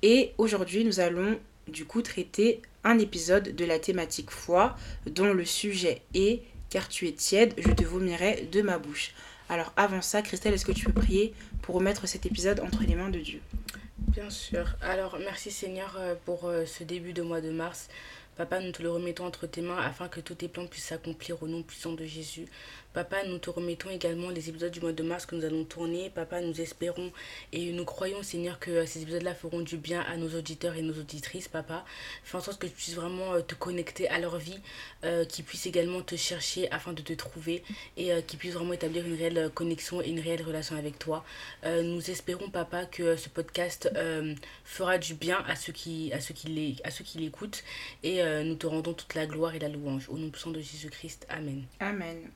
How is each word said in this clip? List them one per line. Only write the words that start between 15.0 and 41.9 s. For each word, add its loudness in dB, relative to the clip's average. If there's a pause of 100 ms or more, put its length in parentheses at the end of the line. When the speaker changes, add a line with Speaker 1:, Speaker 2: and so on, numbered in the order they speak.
Speaker 2:
merci -6
Seigneur, -6
euh, -2 (100)
pour, -4
euh, 2
ce -10
début -6
de -2
mois 0
de -4
mars. -4 (480)
Papa, 0
nous -4
te -8
le 0
remettons -2
entre -6
tes -6
mains -2
afin -2
que -10
tous -10
tes -8
plans -6
puissent -10
s'accomplir -6
au -4
nom -4
puissant -8
de -6
Jésus. -10 (480)
Papa, -2
nous -4
te -6
remettons -4
également -2
les -6
épisodes -4
du -10
mois 0
de -2
mars -2
que -8
nous -2
allons 0
tourner. -4
Papa, -4
nous -2
espérons -4 (400)
et -2
nous -2
croyons, -4
Seigneur, -4
que, -6
euh, 4
ces -8
épisodes-là -2
feront -4
du -4
bien -2
à -4
nos -2
auditeurs -4
et -4
nos -2
auditrices, -8
papa. -6 (400)
Fais -10
en -4
sorte -8
que -4
tu -8
puisses -8
vraiment, -2
euh, 6
te -6
connecter -2
à 2
leur -2
vie, -8 (460)
euh, 2
qu'ils -6
puissent -6
également 2
te -6
chercher -2
afin -6
de -6
te -6
trouver -4 (320)
et, 0
euh, 6
qu'ils -10
puissent -6
vraiment -2
établir -2
une 0
réelle, 2
euh, 2
connexion -2
et -2
une 0
réelle -2
relation -4
avec -6
toi. -2 (400)
Euh, 2
nous -2